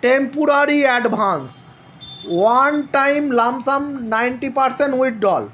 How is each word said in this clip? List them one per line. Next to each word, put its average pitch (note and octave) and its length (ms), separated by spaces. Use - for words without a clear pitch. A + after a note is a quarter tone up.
টেম্পোরারি C#4+ 800
অ্যাডভান্স, A3 680
ওয়ান B3 520
টাইম C#4 480
লাম্প A#3+ 340
সাম C#4 380
নাইনটি A#3+ 460
পার্সেন্ট C4+ 460
উইথড্রল G#3 600